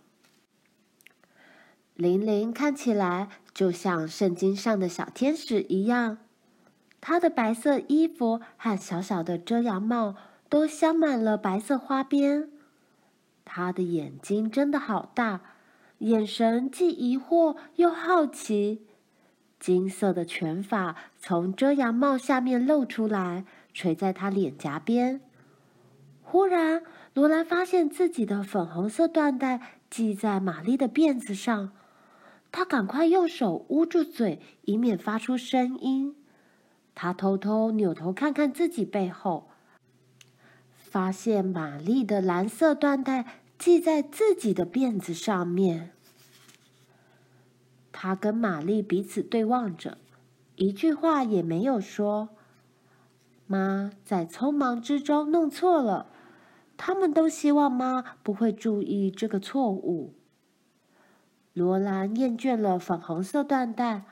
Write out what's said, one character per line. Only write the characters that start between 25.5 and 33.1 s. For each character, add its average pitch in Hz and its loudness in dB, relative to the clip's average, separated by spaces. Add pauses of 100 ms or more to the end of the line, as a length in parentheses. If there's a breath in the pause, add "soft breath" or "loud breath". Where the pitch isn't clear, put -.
忽 381 4
然， 330 2 (320 loud breath)
罗 285 6
兰 320 4
发 349 0
现 349 4
自 359 2
己 285 -2
的 202 -2
粉 185 -2
红 170 -2
色 320 2
缎 294 2
带 254 -4 (100)
系 220 -2
在 202 -2
玛 180 -4
丽 233 0
的 254 2
辫 285 2
子 208 -8
上， 196 -4 (800 soft breath)
她 359 -2
赶 262 0
快 277 2
用 349 4